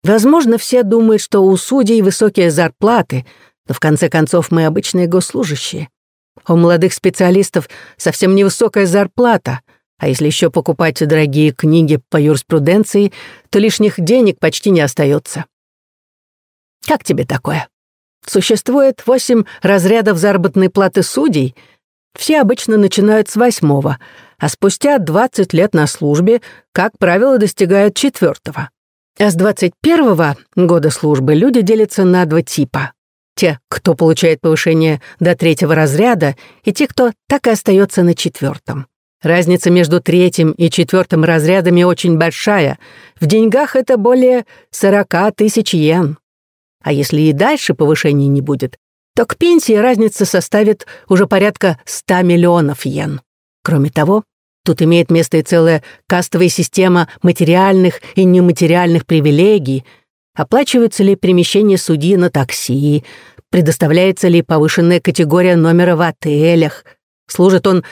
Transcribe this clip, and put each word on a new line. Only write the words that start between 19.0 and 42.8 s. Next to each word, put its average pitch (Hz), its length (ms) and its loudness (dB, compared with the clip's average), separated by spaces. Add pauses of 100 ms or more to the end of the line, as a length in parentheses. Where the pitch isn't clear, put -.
восемь 240 380 0 (180)
разрядов 196 560 0
заработной 185 520 0
платы 190 340 0
судей. 180 520 -2 (640)
Все 302 240 0
обычно 220 360 0
начинают 208 520 2
с - 60 -14
восьмого, 147 640 0 (400)
а 151 100 -4
спустя 277 480 0
двадцать 190 560 -2
лет 180 200 0
на 156 140 2
службе, 175 540 0 (300)
как 185 260 -4
правило, 214 400 2
достигают 196 580 0
четвёртого. - 720 -4 (500)
А 208 100 2
с 165 60 0
двадцать 190 460 -2
первого 208 540 0 (200)
года 170 340 2
службы 147 460 0
люди 240 260 2
делятся 214 440 0
на 180 200 2
два 156 160 0
типа. 135 520 -6 (420)
Те, 156 240 -2 (100)
кто - 260 -2
получает 160 460 0
повышение 160 600 0 (180)
до 175 160 0
третьего 160 380 0
разряда, 156 600 0 (280)
и 208 100 -2
те, 294 140 -2
кто 240 240 -2 (160)
так 277 200 -2
и 233 40 2
остаётся 196 520 0
на 175 100 2
четвёртом. 139 760 -8 (340)
Разница 175 480 0
между 175 320 2
третьим 170 500 0
и 170 180 -2
четвёртым 175 540 0
разрядами 175 600 2
очень 170 340 0
большая. 165 600 -2 (400)